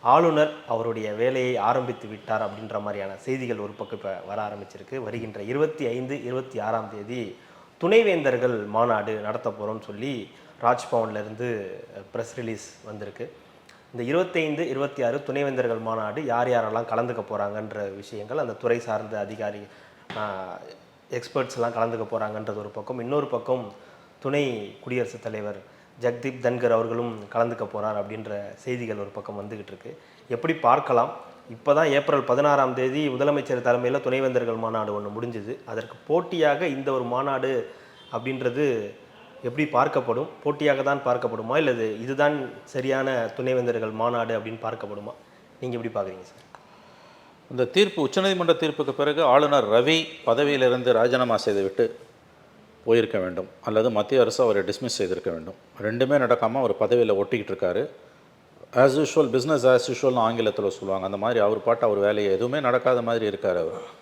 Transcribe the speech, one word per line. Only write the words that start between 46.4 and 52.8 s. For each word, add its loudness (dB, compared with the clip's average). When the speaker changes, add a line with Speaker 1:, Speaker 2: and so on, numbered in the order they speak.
Speaker 2:
இந்த 0
தீர்ப்பு, 2
உச்சநீதிமன்ற 2
தீர்ப்புக்கு -2
பிறகு 0
ஆளுநர் 6
ரவி 4
பதவியிலிருந்து 4
ராஜினாமா 4
செய்துவிட்டு 0